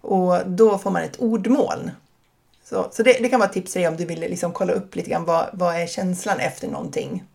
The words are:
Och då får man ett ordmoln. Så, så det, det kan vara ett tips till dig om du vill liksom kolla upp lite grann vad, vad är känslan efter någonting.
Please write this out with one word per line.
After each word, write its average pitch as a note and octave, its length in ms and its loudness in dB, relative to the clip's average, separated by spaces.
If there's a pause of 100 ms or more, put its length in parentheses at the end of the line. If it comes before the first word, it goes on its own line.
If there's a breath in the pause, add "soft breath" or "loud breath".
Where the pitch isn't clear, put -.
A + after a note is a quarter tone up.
Och F3+ 460 2
då G3 320 6
får G3 120 -4
man F3 120 0
ett - 180 -8
ordmoln. A3+ 680 0 (720)
Så, - 280 -4
så - 100 -2
det, A#3+ 180 8
det A#3+ 80 0
kan B3 120 4
vara G3 80 4
ett G3 60 -6
tips F#3 180 -6
till F#3 80 -2
dig F3 80 2
om E3 80 -2
du E3+ 80 -4
vill E3 160 -6
liksom F3 320 -4
kolla F3+ 200 -2
upp F#3+ 240 -4
lite F3+ 140 -6
grann E3+ 140 -2
vad, E3 280 2
vad F3+ 240 0
är E3+ 100 -2
känslan F3+ 540 -2
efter - 280 -4
någonting. - 560 -6 (100)